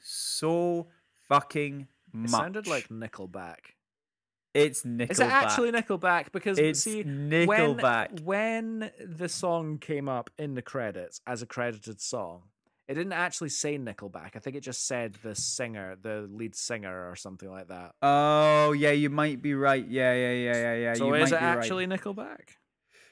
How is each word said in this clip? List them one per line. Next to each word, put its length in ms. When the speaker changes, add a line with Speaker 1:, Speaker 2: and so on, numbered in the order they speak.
Speaker 1:
so 840
fucking 600
much. 160
Speaker 2:
It 20
sounded 360
like 220
Nickelback. 680
Speaker 1:
It's 300
Nickelback. 280
Speaker 2:
Is 80
it 80
actually 440
Nickelback? 600
Because, 260
Speaker 1:
It's 240
Speaker 2:
see, 220
Speaker 1:
Nickelback. 1160
Speaker 2:
when, 680
when 0
the 240
song 480
came 320
up 280
in 180
the 60
credits 680
as 140
a 40
credited 560
song, 420
it 80
didn't 180
actually 360
say 280
Nickelback. 580
I 40
think 160
it 60
just 260
said 340
the 140
singer, 680
the 300
lead 240
singer 560
or 60
something 340
like 160
that. 240
Speaker 1:
Oh, 680
yeah, 200
you 180
might 320
be 140
right. 300
Yeah, 280
yeah, 180
yeah, 240
yeah, 200
yeah. 180
Speaker 2:
So 140
Speaker 1:
You 80
Speaker 2:
is 160
Speaker 1:
might 60
Speaker 2:
it 40
Speaker 1:
be 40
right. 120
Speaker 2:
actually 300
Nickelback? 680